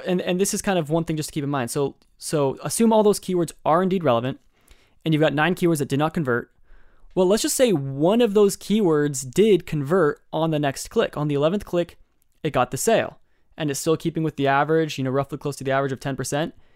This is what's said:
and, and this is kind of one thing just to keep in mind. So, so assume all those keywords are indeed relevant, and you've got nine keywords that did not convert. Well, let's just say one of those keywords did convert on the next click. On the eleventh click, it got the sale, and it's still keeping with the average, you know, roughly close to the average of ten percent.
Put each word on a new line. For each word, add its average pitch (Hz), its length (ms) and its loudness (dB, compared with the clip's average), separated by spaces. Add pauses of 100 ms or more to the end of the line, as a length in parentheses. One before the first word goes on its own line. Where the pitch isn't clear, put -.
and, 185 160 0
and 180 180 -2
this 202 140 -2
is 196 80 -4
kind 185 180 0
of 147 100 -4
one 165 140 0
thing 160 140 -4
just 151 120 -6
to - 40 -14
keep 147 100 -6
in 139 60 -4
mind. 131 220 -4
So, 143 240 -2 (220)
so 139 460 -2
assume 220 300 2
all 214 100 4
those 202 160 2
keywords 175 320 -2 (140)
are 160 180 2
indeed 185 200 0
relevant, 127 360 0 (640)
and 160 100 0
you've 151 80 2
got 151 120 4
nine 156 220 0
keywords 170 240 2
that 139 100 -4
did 139 100 0
not 156 140 0
convert. 127 380 -2 (640)
Well, 185 100 4
let's 202 160 2
just 311 140 -2
say 247 180 4
one 147 480 0
of 208 140 2
those 208 200 4
keywords 147 720 0
did 185 360 4
convert 160 560 0 (100)
on 160 200 0
the 151 80 0
next 139 300 -4
click. - 280 -2
On 147 100 -2
the 147 80 -2
eleventh 160 300 0
click, 175 320 -4 (460)
it 151 80 -4
got 127 200 0
the 135 60 -4
sale, 208 420 0 (380)
and 151 140 -2
it's 131 80 -6
still 160 180 0
keeping 165 260 -4
with 156 120 -4
the 139 120 0
average, 147 500 2
you 135 60 -2
know, 131 60 -2
roughly 139 280 -2
close 143 180 -8
to - 80 -14
the 131 80 -2
average 135 200 0
of 127 80 -6
ten 139 160 -6
percent. 143 380 -4 (220)